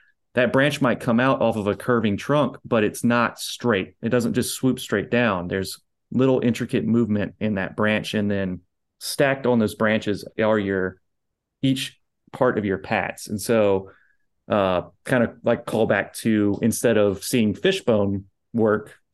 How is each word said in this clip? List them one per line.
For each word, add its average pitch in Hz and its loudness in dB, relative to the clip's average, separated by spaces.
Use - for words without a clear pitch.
that 123 2
branch 143 2
might 120 2
come 117 0
out 131 2
off 113 2
of 104 -2
a 101 0
curving 110 0
trunk, 143 0
but 113 2
it's - -2
not 120 2
straight. - -2
It 117 -2
doesn't 117 0
just 120 -2
swoop - -2
straight - -4
down. 104 0
There's 95 -4
little 131 4
intricate 120 -2
movement 107 0
in 107 -2
that 92 -6
branch, 107 0
and 104 0
then 95 -4
stacked 135 -2
on 123 4
those 107 2
branches 107 -2
are 110 2
your, 95 -2
each - -2
part 123 0
of 104 -2
your 95 -2
pats. - -4
And 104 -6
so, 101 2
uh, 95 0
kind 123 2
of - -4
like 120 0
call 110 0
back 101 0
to, 104 2
instead 113 2
of 101 2
seeing 110 0
fishbone 101 0
work 107 0